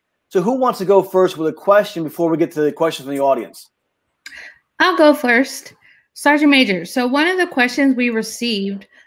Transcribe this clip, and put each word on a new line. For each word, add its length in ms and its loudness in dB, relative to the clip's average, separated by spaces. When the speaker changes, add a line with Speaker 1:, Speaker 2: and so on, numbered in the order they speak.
Speaker 1:
So 120 0
who 120 0
wants 260 -2
to 60 -6
go 180 4
first 320 0
with 140 -4
a 40 -8
question 520 0
before 240 -4
we 80 0
get 160 -2
to 80 -4
the 100 0
questions 340 -4
from 80 -10
the 80 -4
audience? 480 -2
Speaker 2:
I'll 160 2
go 180 6
first. 600 -2
Sergeant 360 2
Major, 340 2
so 220 -4
one 220 0
of 100 -2
the 80 0
questions 500 0
we 140 -2
received, 800 -6